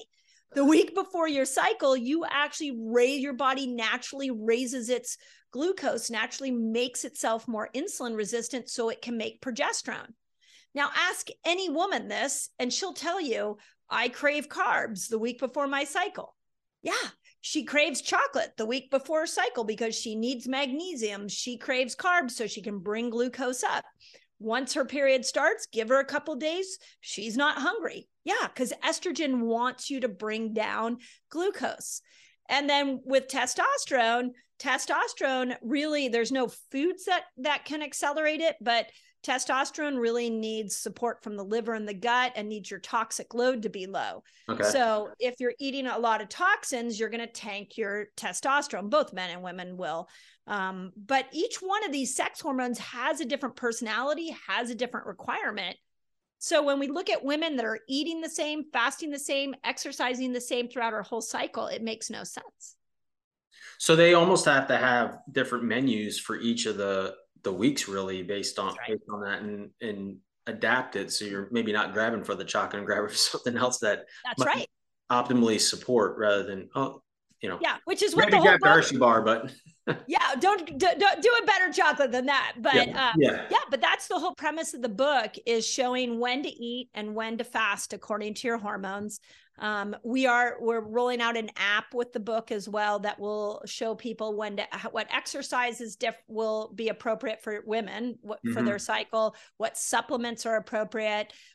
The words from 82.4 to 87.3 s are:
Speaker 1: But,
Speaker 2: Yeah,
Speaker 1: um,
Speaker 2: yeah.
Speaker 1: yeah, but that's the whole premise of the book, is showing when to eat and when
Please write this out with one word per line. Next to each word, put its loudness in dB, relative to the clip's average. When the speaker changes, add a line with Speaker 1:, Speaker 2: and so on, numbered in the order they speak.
Speaker 1:
But, 4
Speaker 2:
Yeah, 4
Speaker 1:
um, 0
Speaker 2:
yeah. 4
Speaker 1:
yeah, 4
but 0
that's 2
the 0
whole -2
premise -4
of -8
the -2
book, 2
is 2
showing 0
when 0
to -4
eat -6
and -6
when -4